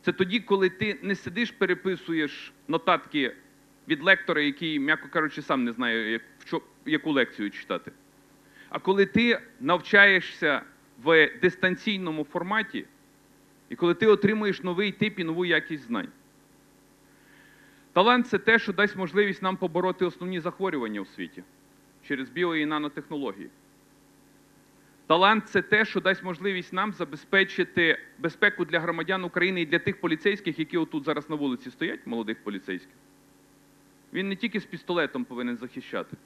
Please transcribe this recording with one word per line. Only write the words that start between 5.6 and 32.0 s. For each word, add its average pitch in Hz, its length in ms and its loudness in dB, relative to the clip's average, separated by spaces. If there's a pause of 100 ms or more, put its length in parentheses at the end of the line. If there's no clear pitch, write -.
не 120 80 -2
знає, 113 400 -2
як, 113 100 -2 (180)
в - 60 -20
чо-, - 160 -4 (240)
яку 151 260 0
лекцію 113 400 0
читати. - 400 -8 (760)
А - 100 -6
коли 196 260 2
ти 226 360 2 (180)
навчаєшся 175 1000 4 (420)
в 156 280 8 (100)
дистанційному 180 840 0
форматі, 196 600 -4 (840)
і 120 60 -8
коли 175 180 2
ти 220 140 2
отримуєш 208 560 4
новий 185 280 -2
тип 214 280 -2
і 175 40 -2
нову 165 220 -2
якість 160 380 -2
знань. 110 240 -6 (1900)
Талант — 240 340 4
це 202 100 -2
те, 220 220 4
що 208 140 -4
дасть 202 220 2
можливість 190 460 -2
нам 190 160 -2
побороти 180 480 -2
основні 175 340 -6
захворювання 139 600 -4
у 92 40 -8
світі 87 380 -12 (640)
через 131 220 -6
біо- 170 260 -2
і 151 100 0
нанотехнології. 147 840 -6 (1600)
Талант — 196 420 4
це 190 120 2
те, 214 240 2
що 202 160 -4
дасть 180 220 0
можливість 185 500 -6
нам 196 200 -2
забезпечити 170 1040 0 (200)
безпеку 185 460 0
для 160 140 0
громадян 170 440 -2
України 180 380 0
і 165 40 0
для 160 140 2
тих 196 220 -4
поліцейських, 170 580 -2
які 160 180 -2
отут 156 280 -4
зараз 147 240 -4
на 156 60 -4
вулиці 131 360 -4
стоять, - 340 -6